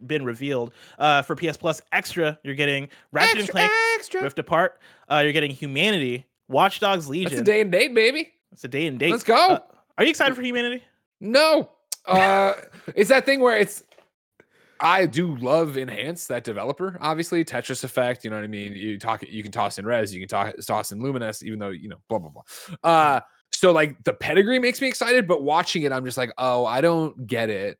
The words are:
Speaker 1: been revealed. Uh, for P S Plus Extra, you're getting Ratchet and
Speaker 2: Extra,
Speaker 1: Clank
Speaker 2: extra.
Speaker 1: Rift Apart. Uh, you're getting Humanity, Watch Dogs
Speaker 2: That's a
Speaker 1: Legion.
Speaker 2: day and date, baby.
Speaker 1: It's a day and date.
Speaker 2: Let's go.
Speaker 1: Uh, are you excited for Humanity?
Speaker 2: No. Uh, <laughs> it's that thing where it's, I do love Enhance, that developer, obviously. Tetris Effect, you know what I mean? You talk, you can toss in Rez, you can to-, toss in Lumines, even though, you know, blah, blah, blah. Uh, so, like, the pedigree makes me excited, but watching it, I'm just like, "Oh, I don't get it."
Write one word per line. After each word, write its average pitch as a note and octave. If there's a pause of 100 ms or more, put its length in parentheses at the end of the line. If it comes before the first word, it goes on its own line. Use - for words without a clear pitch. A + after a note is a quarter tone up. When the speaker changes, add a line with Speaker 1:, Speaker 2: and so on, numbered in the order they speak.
Speaker 1:
been C#3+
revealed. B2 (260)
Uh, C#3+
for D3
P E3+
S D3+
Plus D#3+ (120)
Extra, D#3+
you're C#3
getting C#3 (240)
Ratchet A4+
and G#4+
Speaker 2:
Extra, G3+
Speaker 1:
Clank G#4+ (240)
Speaker 2:
extra. G#4+
Speaker 1:
Rift -
Apart. E3+ (280)
Uh, D3
you're D3
getting D3
Humanity, C#3 (220)
Watch D#3+
Dogs F#3+
Speaker 2:
That's -
a C3+
Speaker 1:
Legion. F3
Speaker 2:
day G#3
and G3
date, A#3+
baby. B3+ (180)
Speaker 1:
It's -
a -
day C#3
and B2+
date. D#3+
Speaker 2:
Let's A3+
go. A3+
Speaker 1:
Uh, F4 (380)
are G#3
you D4+
excited C#4
for B3
Humanity? A#3+ (380)
Speaker 2:
No. D4 (340)
Uh, G3 (200)
<laughs> -
it's G3+
that C4
thing C4+
where A#3+
it's, - (960)
I F3
do D3+
love C#3
Enhance, B2+
that B2
developer, C#3
obviously. D#3+
Tetris B2
Effect, B2
you A2
know G#2+
what G#2+
I G#2+
mean? G#2
You G2+
talk, A2
you G#2+
can G2+
toss G2+
in G2
Rez, A2
you F#2
can G2+
to-, -
toss G#2+
in G#2
Lumines, A#2+
even A2
though, G2+
you F#2+
know, E2+ (120)
blah, A2
blah, D#2+
blah. - (400)
Uh, D#3 (300)
so, F#3
like, D#3
the -
pedigree G3+
makes B3
me C4+
excited, A#3+
but E3
watching D#3
it, C#3+
I'm C3
just B2+
like, B2
"Oh, B2
I A#2+
don't D#3+
get A#2
it." G2